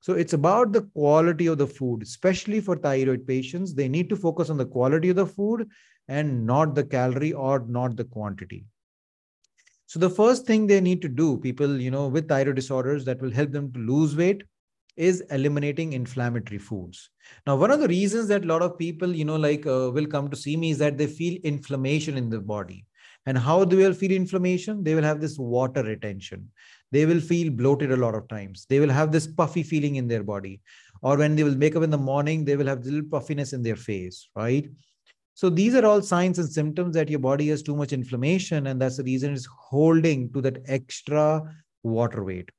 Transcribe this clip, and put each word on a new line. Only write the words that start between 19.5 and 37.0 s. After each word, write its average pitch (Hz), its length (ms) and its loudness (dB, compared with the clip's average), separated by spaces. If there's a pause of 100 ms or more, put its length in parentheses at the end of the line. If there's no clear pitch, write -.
uh, 131 280 0
will 151 120 0
come 143 240 -4
to 123 80 -8
see 147 180 -6
me 165 160 -2
is 143 60 0
that 143 200 0
they 147 100 0
feel 170 360 -6
inflammation 143 720 -2
in 120 120 -4
the 113 100 -4
body. 101 460 -8 (400)
And 135 120 0
how 160 280 4
do 180 120 4
they 190 160 6
feel 185 180 0
inflammation? 185 720 -2
They 156 120 2
will 156 80 2
have 151 180 0
this 156 160 -6
water 127 460 -2
retention. 101 680 -10 (420)
They 147 140 4
will 165 140 4
feel 165 320 0
bloated 131 400 2
a 131 60 2
lot 117 180 0
of 107 120 -8
times. 98 420 -14
They 135 100 4
will 151 100 4
have 151 220 2
this 160 160 2
puffy 160 340 0
feeling 147 360 -2
in 123 100 -2
their 113 160 -2
body. 98 380 -8 (400)
Or 139 160 2
when 151 180 4
they 156 80 4
will 143 140 2
wake 151 180 4
up 160 80 2
in 160 60 2
the 151 80 2
morning, 147 480 0
they 143 100 2
will 143 120 0
have 127 180 -4
little 147 240 -4
puffiness 143 440 -4
in 127 80 -6
their 113 140 -2
face, 95 600 -10
right? 123 340 0 (680)
So 185 140 2
these 202 260 2
are 226 100 6
all 208 160 6
signs 180 380 0
and 160 100 -2
symptoms 156 460 -2
that 156 120 2